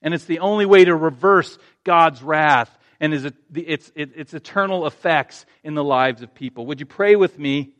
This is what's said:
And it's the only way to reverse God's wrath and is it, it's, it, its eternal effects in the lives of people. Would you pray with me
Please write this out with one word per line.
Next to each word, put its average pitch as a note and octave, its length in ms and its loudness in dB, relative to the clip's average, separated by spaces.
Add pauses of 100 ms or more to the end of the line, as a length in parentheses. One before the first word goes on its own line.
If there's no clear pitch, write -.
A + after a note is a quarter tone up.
And D#3 100 -4
it's D#3+ 120 -8
the E3 140 -8
only G3+ 280 -2
way F#3+ 180 8
to F3 100 0
reverse D#3+ 600 0 (260)
God's E3 380 2
wrath D3 480 0 (300)
and D#3 160 -4
is C3+ 100 -6
it, C#3 80 -12 (220)
it's, D#3 400 -10
it, D3 200 -12
its D#3 200 -18
eternal F#3+ 500 -6
effects D3+ 640 -6 (160)
in D3+ 100 -12
the D3+ 100 -4
lives C3 380 -2
of A#2+ 140 -20
people. B2 320 -14
Would C#3+ 120 -10
you C#3+ 60 -12
pray G3+ 300 2
with F#3+ 240 0
me C#3 400 -4